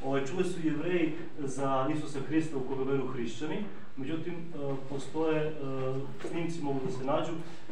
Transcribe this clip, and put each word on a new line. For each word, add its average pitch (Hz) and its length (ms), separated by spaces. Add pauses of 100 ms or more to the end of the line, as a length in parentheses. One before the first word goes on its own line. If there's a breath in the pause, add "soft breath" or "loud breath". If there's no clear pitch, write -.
ovaj, 135 200
čuli 185 180
su 175 160
i 160 80
Jevreji 160 460 (260)
za 139 500
Isusa 151 320
Hrista 151 360
u 127 40
koga 131 220
veruju 131 240
hrišćani, 151 560 (320 loud breath)
međutim, 160 380
e, 165 240 (300)
postoje, 156 540
e, 156 100 (720)
snimci 165 380
mogu 135 200
da 127 100
se 131 140
nađu, 156 260
e, - 80 (320 loud breath)